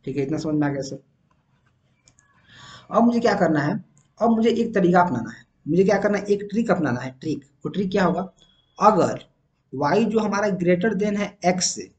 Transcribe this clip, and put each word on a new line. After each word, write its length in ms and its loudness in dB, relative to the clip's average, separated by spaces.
ठीक 120 -6
है, 60 -2
इतना 140 -4
समझ 180 -4
में 120 0
आ 40 -2
गया 100 -6
सर? 220 -12
अब 120 4
मुझे 160 2
क्या 140 2
करना 260 2
है, 240 -2
अब 80 2
मुझे 200 4
एक 240 -2
तरीका 280 4
अपनाना 280 -2
है, 160 -20
मुझे 160 2
क्या 140 4
करना 200 0
है, 60 -6
एक 280 -2
ट्रिक 200 -2
अपनाना 280 0
है, 120 -8
ट्रिक। 220 -6
वो 40 -4
ट्रिक 220 -4
क्या 120 0
होगा, 300 -2
अगर 400 4
y 320 0
जो 140 0
हमारा 280 -2
greater 460 0
than 240 -2
है 200 -8
x 140 0
से 380 -6